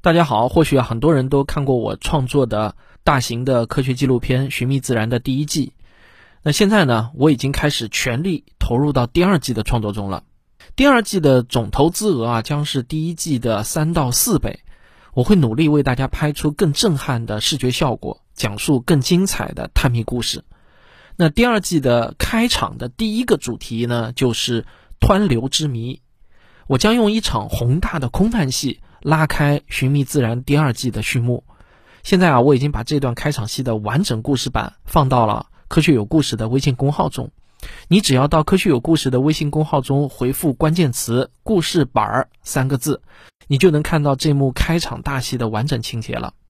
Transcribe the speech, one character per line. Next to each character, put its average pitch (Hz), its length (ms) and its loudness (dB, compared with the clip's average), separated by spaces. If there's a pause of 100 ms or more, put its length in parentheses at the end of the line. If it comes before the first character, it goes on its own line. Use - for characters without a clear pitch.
大 165 100 4
家 170 100 4
好， 123 260 2
或 165 140 4
许 139 140 2
啊， 123 60 2
很 117 160 -4
多 156 140 4
人 131 160 0
都 139 140 2
看 143 200 -4
过 131 140 0
我 107 180 -2
创 139 300 -2
作 127 220 0
的 107 280 -4 (280)
大 143 160 2
型 120 260 -4
的 120 220 2
科 - 160 -2
学 131 100 -2
纪 131 140 0
录 127 100 2
片 131 320 0
《寻 127 180 -4
觅 135 120 0
自 127 160 -2
然》 110 160 0
的 120 80 0
第 131 180 -2
一 151 80 -2
季。 - 280 -4 (680)
那 151 100 0
现 202 200 4
在 202 140 4
呢， 117 280 0
我 151 160 4
已 143 60 4
经 135 160 -4
开 147 180 0
始 117 180 -4
全 123 360 -4
力 185 200 -4 (140)
投 120 220 0
入 147 140 0
到 127 120 2
第 170 180 0
二 180 140 4
季 127 160 -4
的 107 80 -4
创 113 180 0
作 104 140 -4
中 101 160 -6
了。 95 140 -8 (520)
第 277 120 4
二 240 160 4
季 196 160 -2
的 135 240 6
总 117 260 -4
投 151 220 2
资 214 200 -2
额 117 140 0
啊， 117 160 0
将 147 240 -4
是 135 160 -2
第 156 280 -6
一 170 40 -8
季 156 240 -4
的 113 260 -2
三 160 300 -2
到 147 160 0
四 196 300 2
倍。 - 220 -6 (520)
我 123 100 2
会 202 120 6
努 123 180 4
力 156 140 2
为 147 160 4
大 131 100 0
家 131 140 -2
拍 151 260 -2
出 147 180 -2
更 151 220 0
震 165 240 2
撼 117 300 -4
的 107 120 -4
视 - 180 -2
觉 127 120 -2
效 127 260 0
果， - 280 -12 (100)
讲 104 240 -6
述 139 220 2
更 139 220 2
精 180 260 2
彩 - 240 -6
的 - 200 -10
探 - 200 4
秘 117 100 0
故 117 220 -4
事。 - 200 -6 (720)
那 165 140 4
第 233 160 2
二 226 160 2
季 170 180 0
的 120 380 0
开 226 300 0
场 - 320 -4
的 123 100 -8
第 220 300 -4
一 254 40 -2
个 233 140 2
主 117 180 -8
题 117 300 -6
呢， 120 300 -4
就 123 180 0
是 117 320 -4 (340)
湍 202 280 4
流 123 200 0
之 151 200 -4
谜。 120 340 -8 (640)
我 131 140 -2
将 220 160 4
用 214 160 2
一 220 100 0
场 110 280 -4
宏 123 300 0
大 170 200 -4
的 127 100 -4
空 214 220 0
难 160 180 0
戏 - 300 -4 (220)
拉 156 260 2
开 143 400 0
《寻 131 240 -2
觅 143 140 2
自 143 160 0
然》 117 220 -2
第 143 140 2
二 147 140 2
季 123 180 -4
的 107 120 -6
序 - 180 -2
幕。 120 240 -2 (580)
现 - 160 2
在 180 140 4
啊， 123 80 4
我 139 160 6
已 123 40 2
经 147 120 0
把 107 120 -6
这 143 180 -2
段 123 120 -2
开 147 200 -4
场 107 160 -6
戏 - 120 -8
的 123 140 -2
完 110 280 -2
整 113 180 -2
故 135 160 -2
事 - 120 -4
版 - 260 -6 (100)
放 139 240 2
到 120 160 4
了 110 220 -4 (200)
《科 - 140 2
学 151 120 4
有 107 120 2
故 156 160 2
事》 123 160 -2
的 113 100 -4
微 131 140 0
信 135 140 0
公 139 180 -2
号 147 160 -2
中。 - 220 -10 (580)
你 190 100 6
只 139 160 2
要 139 140 2
到 156 140 2
《科 196 120 2
学 180 140 0
有 127 100 2
故 160 160 2
事》 135 140 -2
的 127 100 0
微 151 140 2
信 147 180 -4
公 156 140 0
号 143 160 0
中 139 260 0
回 127 240 -4
复 139 220 -2
关 156 200 0
键 160 200 2
词 123 360 -2 (140)
“故 202 180 2
事 156 220 0
板 110 220 0
儿” 110 240 -2 (120)
三 131 280 -2
个 139 80 0
字， 143 240 -2 (460)
你 139 100 0
就 185 120 6
能 151 140 2
看 156 180 0
到 143 140 2
这 151 160 0
幕 139 220 2
开 165 260 0
场 - 220 -8
大 139 180 -4
戏 123 180 -6
的 117 120 -4
完 110 180 -4
整 123 140 -4
情 113 180 -8
节 120 160 -8
了。 120 200 -10 (140)